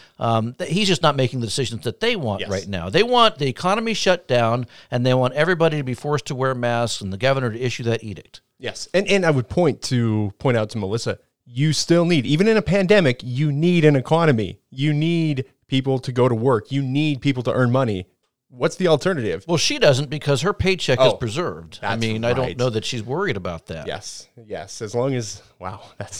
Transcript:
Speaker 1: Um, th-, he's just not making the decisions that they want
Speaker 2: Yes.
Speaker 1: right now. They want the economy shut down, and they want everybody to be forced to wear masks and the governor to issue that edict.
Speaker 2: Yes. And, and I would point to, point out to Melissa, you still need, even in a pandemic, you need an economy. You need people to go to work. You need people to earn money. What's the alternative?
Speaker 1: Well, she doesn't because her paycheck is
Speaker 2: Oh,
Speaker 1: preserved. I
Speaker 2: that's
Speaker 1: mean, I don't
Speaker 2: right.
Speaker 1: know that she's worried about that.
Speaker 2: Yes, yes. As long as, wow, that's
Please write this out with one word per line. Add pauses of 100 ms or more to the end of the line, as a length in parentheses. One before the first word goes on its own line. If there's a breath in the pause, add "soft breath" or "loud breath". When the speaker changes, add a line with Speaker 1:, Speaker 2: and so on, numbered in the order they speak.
(180 loud breath)
Speaker 1:
Um,
th-,
he's
just
not
making
the
decisions
that
they
want
Speaker 2:
Yes.
Speaker 1:
right
now.
They
want
the
economy
shut
down, (260 loud breath)
and
they
want
everybody
to
be
forced
to
wear
masks
and
the
governor
to
issue
that
edict. (180)
Speaker 2:
Yes.
And,
and
I
would
point
to,
point
out
to
Melissa, (260)
you
still
need,
even
in
a
pandemic,
you
need
an
economy. (100)
You
need (200 soft breath)
people
to
go
to
work.
You
need
people
to
earn
money. (420)
What's
the
alternative?
Speaker 1:
Well,
she
doesn't
because
her
paycheck
is
Speaker 2:
Oh,
Speaker 1:
preserved.
I
Speaker 2:
that's
Speaker 1:
mean,
I
don't
Speaker 2:
right.
Speaker 1:
know
that
she's
worried
about
that.
Speaker 2:
Yes, (180)
yes.
As
long
as, (160)
wow, (160)
that's